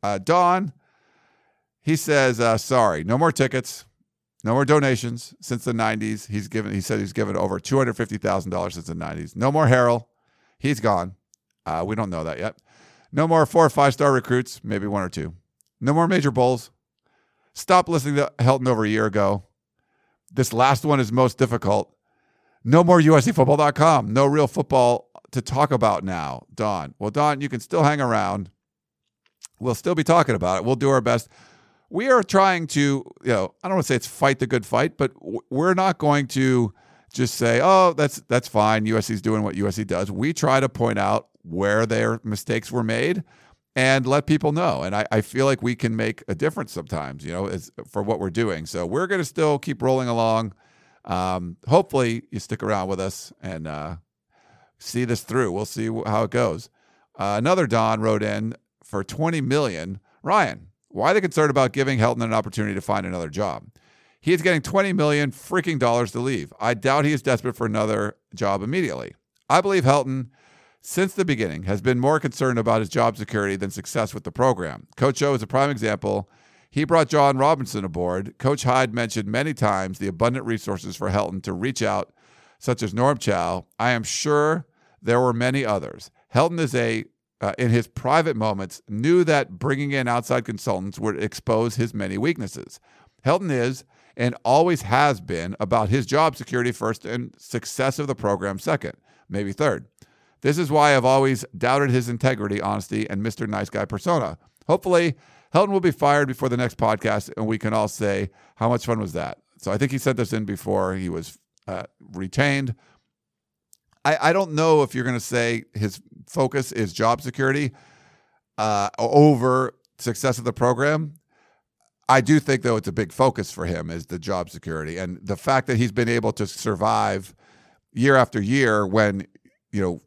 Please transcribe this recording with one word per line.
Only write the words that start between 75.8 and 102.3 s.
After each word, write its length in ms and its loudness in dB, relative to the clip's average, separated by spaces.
He 120 -2
brought 240 2
John 280 4
Robinson 480 0
aboard. 540 -4
Coach 240 0
Hyde 320 2
mentioned 320 -4
many 260 -2
times 460 -2
the 80 -4
abundant 400 -2
resources 480 -6
for 160 -4
Helton 320 -2
to 100 -6
reach 300 -4
out, 300 -4
such 200 -2
as 140 -4
Norm 240 2
Chow. 480 -2
I 140 -2
am 140 -2
sure 640 0
there 160 2
were 140 4
many 320 0
others. 480 -4
Helton 280 2
is 120 -2
a 340 -2
uh, 180 -2
in 120 2
his 160 2
private 500 0
moments, 520 -4
knew 360 2
that 340 0
bringing 340 -2
in 160 -2
outside 360 -2
consultants 540 -6
would 240 -4
expose 540 -2
his 180 -2
many 240 -6
weaknesses. 640 -6
Helton 260 0
is, 340 -2
and 180 -2
always 380 4
has 380 2
been, 400 -6
about 280 0
his 160 0
job 320 0
security 360 -4
first 320 -4
and 340 -8
success 600 -6
of 80 -6
the 80 -4
program 440 -4
second, 360 -4
maybe 240 -6
third. 340 -2
This 160 2
is 120 -2
why 260 6
I've 80 2
always 400 2
doubted 340 0
his 180 0
integrity, 520 -2